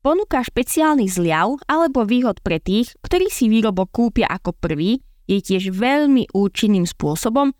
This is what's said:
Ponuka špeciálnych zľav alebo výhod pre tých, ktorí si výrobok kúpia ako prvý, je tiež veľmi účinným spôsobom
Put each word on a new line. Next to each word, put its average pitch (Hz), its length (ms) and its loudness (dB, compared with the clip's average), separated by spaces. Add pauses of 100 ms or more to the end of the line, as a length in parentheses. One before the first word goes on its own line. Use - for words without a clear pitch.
Ponuka 330 400 0
špeciálnych 277 640 0
zľav 180 640 0
alebo 285 320 2
výhod 233 400 0
pre 170 160 -2
tých, 208 480 -2
ktorí 370 240 0
si - 160 0
výrobok 214 480 0
kúpia 233 320 0
ako - 320 -6
prvý, 170 480 -2 (240)
je 196 80 2
tiež 190 320 -2
veľmi 262 640 0
účinným 196 560 0
spôsobom 226 720 -2